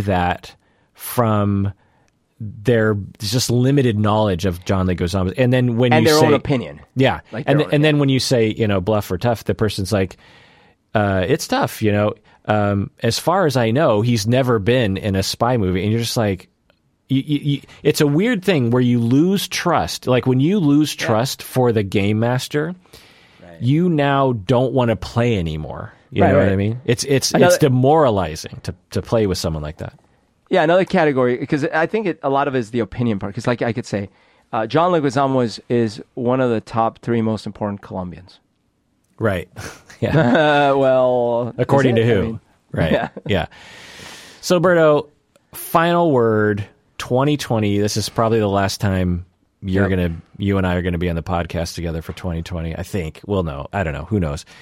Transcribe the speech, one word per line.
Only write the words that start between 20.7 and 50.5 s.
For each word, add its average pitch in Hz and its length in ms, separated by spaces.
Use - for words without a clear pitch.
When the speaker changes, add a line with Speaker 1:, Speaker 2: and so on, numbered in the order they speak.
Speaker 2:
Yeah. - 80
Speaker 1:
trust 117 360
for 123 280
the 107 120
game 101 360
master, 139 560
Speaker 2:
Right. 85 200
Speaker 1:
you 151 280
now 139 440
don't 123 400
wanna 117 240
play 117 400
anymore. 80 560
You - 120
Speaker 2:
Right, - 80
Speaker 1:
know 95 80
what - 60
Speaker 2:
right. 98 80
Speaker 1:
I 95 40
mean? 110 280
It's, 120 200
it's, - 260
Speaker 2:
Another 175 240
Speaker 1:
it's - 40
demoralizing 127 1040
to, 90 120
to 98 100
play 113 240
with 90 120
someone 80 260
like 76 140
that. - 160
Speaker 2:
Yeah, 180 120
another 175 240
category, 131 640
'cause 147 180
I 160 220
think 214 180
it, 160 160
a 143 80
lot 139 180
of 135 80
it 131 40
is 107 100
the 120 120
opinion 113 360
part. 101 160
'Cause, - 140
like, 123 160
I 120 100
could 117 140
say, 101 220
uh, 110 160
John 160 240
Leguizamo 135 520
is, 110 160
is 117 340
one 127 260
of 127 120
the 110 100
top 113 380
three 117 240
most 110 240
important 101 340
Colombians. 90 580
Speaker 1:
Right. 98 380
<laughs> - 40
Yeah. 101 180
Speaker 2:
<laughs> 143 560
Uh, - 40
well, 123 800
Speaker 1:
According 127 400
Speaker 2:
is 113 80
Speaker 1:
to 120 60
Speaker 2:
it? - 20
I - 60
Speaker 1:
who? 90 40
Speaker 2:
mean, 113 160
Speaker 1:
Right. 82 180
Speaker 2:
yeah. 123 180
Speaker 1:
Yeah. 92 200
So, 180 180
Berto, 160 480
final 170 580
word, 107 540
twenty 139 400
twenty. 107 400
This 104 180
is 107 140
probably 113 300
the 104 100
last 98 320
time 90 440
you're 98 260
Speaker 2:
Yep. - 20
Speaker 1:
gonna, 87 320
you 98 180